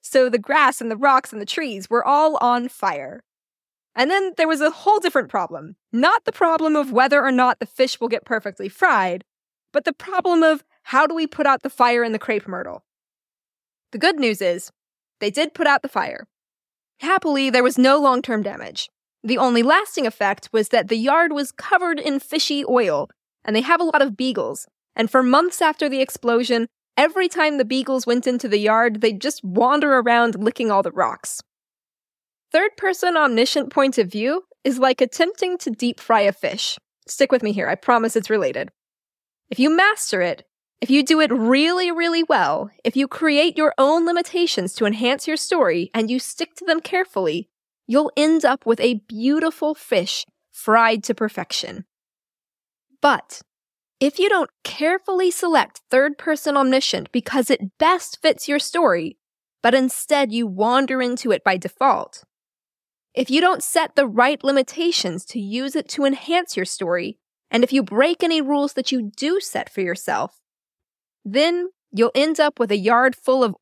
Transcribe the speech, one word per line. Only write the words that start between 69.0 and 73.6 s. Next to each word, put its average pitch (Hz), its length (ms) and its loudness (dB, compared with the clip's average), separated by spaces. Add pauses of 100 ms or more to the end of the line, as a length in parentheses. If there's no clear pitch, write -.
do 339 240 -2
set - 300 -8
for - 100 -12
yourself, - 640 -6 (800)
then 339 460 0 (220)
you'll 226 220 0
end 302 260 0
up 294 200 0
with 214 120 -2
a 202 60 0
yard 247 380 2
full 262 280 0
of 208 180 -2